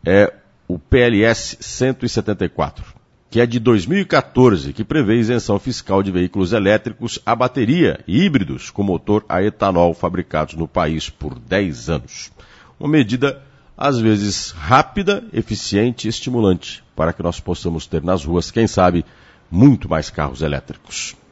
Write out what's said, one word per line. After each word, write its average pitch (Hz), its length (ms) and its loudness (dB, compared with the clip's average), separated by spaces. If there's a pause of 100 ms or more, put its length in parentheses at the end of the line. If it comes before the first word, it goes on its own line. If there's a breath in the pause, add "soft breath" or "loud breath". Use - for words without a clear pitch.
é 98 260 4 (360)
o 90 100 -4
P - 220 0
L 117 240 4
S - 360 0
cento 131 460 -4
e 113 40 -2
setenta 101 360 -4
e 85 40 -4
quatro, - 360 -6 (460)
que 113 100 2
é 120 60 6
de 120 120 -2
dois 110 280 4
mil 185 120 0
e 185 60 0
quatorze, 120 680 4
que 104 120 -8
prevê 120 340 0
isenção 113 400 0
fiscal 98 460 -2
de 98 80 -2
veículos 90 420 0
elétricos 110 720 0
a 117 100 0
bateria 127 720 0
e 117 160 2
híbridos 98 460 -2
com 104 140 -6
motor 101 440 0
a 90 140 0
etanol 90 540 2
fabricados 82 580 -4
no 80 140 -6
país 80 420 -4
por 71 280 -12
dez 80 520 -4
anos. - 420 -8 (480 soft breath)
Uma - 100 -6
medida, 135 520 0 (360 soft breath)
às 139 220 -2
vezes, 104 520 0
rápida, 170 720 0 (100)
eficiente 110 720 -2
e 107 40 -2
estimulante 113 720 -2 (120)
para 82 160 0
que - 120 -8
nós 85 160 -4
possamos 85 480 -6
ter 78 160 -4
nas 87 200 0
ruas, 85 280 -2
quem 113 160 2
sabe, 87 360 2 (460 soft breath)
muito 117 400 4
mais 80 200 -2
carros 69 320 -6
elétricos. - 720 -8 (160)